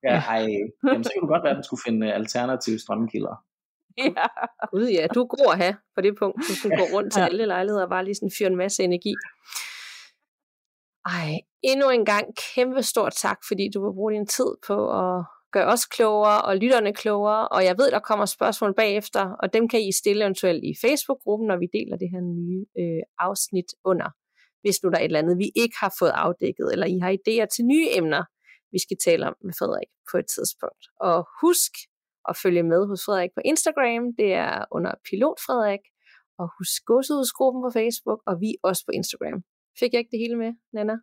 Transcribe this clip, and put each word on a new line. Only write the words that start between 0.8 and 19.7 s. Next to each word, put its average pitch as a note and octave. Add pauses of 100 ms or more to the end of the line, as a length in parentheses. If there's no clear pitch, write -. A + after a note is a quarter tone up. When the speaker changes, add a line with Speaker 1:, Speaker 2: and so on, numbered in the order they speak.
Speaker 1:
Jamen, E3+
så -
kan -
det D#3
godt E3+
være, D3
at C3+
den C#3
skulle -
finde, A2
øh, G#2
alternative A#2
strømkilder. A2
Speaker 3:
<laughs> - (540)
Ja. C4 (440)
Speaker 2:
Gud G#3+
ja, E3+
du A#3+
er A#3+
god B3+
at F3
have F#3+ (180)
på G3+
det G3+
punkt, G3+
hvis G3
du G#3
går F3+
rundt G3+
til G3+
Speaker 3:
Ja. F3+
Speaker 2:
alle G3
lejligheder G3
og F3+
bare F#3
lige G3
sådan G3+
fyrer G3
en F#3
masse F#3+
energi. F3+ (1900)
Ej, F3 (320)
endnu C4+
en A#3
gang G#3 (300)
kæmpe B3+
stort -
tak, G3 (100)
fordi G3
du G3+
vil G3+
bruge G#3+
din G#3
tid - (160)
på G3+ (260)
at F3+ (280)
gøre F#3+
os A#3
klogere G#3+
og G3
lytterne A3
klogere, G#3
og F#3+
jeg F3+
ved, C#4
der -
kommer G#3
spørgsmål G#3
bagefter, G3+ (120)
og G3
dem A3+
kan A3+